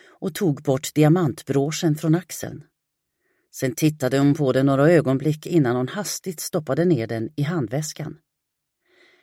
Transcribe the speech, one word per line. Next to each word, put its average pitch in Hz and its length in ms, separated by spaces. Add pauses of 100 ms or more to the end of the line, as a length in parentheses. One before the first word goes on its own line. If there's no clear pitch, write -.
(200)
och - 160
tog 147 260
bort - 320
diamantbråsen 151 1000
från 156 200
axeln. 131 480 (880)
Sen 135 240
tittade 139 440
hon 143 160
på 139 160
den 131 140
några 139 260
ögonblick 147 540
innan 131 300
hon 127 120
hastigt - 520
stoppade 160 460
ner 123 220
den 113 280
i 143 60
handväskan. 147 760 (1040)